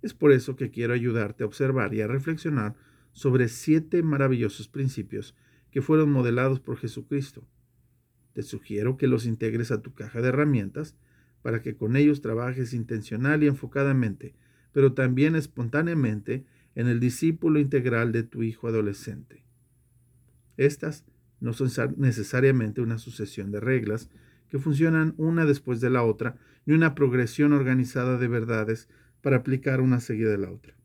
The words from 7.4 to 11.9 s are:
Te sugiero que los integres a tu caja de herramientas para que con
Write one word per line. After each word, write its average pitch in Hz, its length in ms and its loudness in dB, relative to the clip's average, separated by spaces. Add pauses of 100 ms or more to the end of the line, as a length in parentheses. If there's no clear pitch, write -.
Te 110 100 -8
sugiero 110 540 -4
que 139 100 0
los 120 180 2
integres 113 460 -4
a 110 100 -2
tu - 140 -20
caja 117 260 -10
de 127 60 2
herramientas 135 680 0 (460)
para 117 220 -4
que 117 120 -8
con 113 200 -2